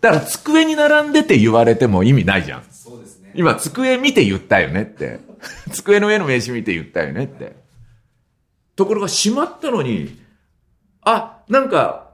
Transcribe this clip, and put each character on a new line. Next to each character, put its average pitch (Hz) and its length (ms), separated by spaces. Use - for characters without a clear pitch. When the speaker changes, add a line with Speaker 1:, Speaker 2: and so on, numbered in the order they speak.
Speaker 1:
だ 226 120
か - 40
ら 151 60
机 320 420
に 311 120
並 302 340
ん - 20
で 302 100
て - 140
言 110 160
わ 117 140
れ 113 100
て 123 100
も 95 160
意 123 120
味 110 100
な 95 140
い 85 60
じ 71 80
ゃ 64 80
ん。 - 100
Speaker 2:
そ - 260
う - 40
で - 60
す - 140
ね。 - 140
Speaker 1:
今 165 220
机 254 420
見 269 160
て 175 100
言 98 140
っ - 20
た 98 200
よ 71 100
ね 95 140
っ - 20
て。 62 340
<laughs> - 280
机 202 280
の 208 60
上 214 120
の 190 60
名 127 160
刺 113 120
見 117 120
て 104 80
言 82 120
っ - 20
た 87 160
よ 71 100
ね 107 120
っ - 20
て。 - 300
と 196 100
こ 208 80
ろ 208 80
が 196 60
し - 220
ま 269 120
っ - 180
た 302 100
の 214 120
に、 107 360
あ、 220 460
な 262 120
ん 269 80
か - 460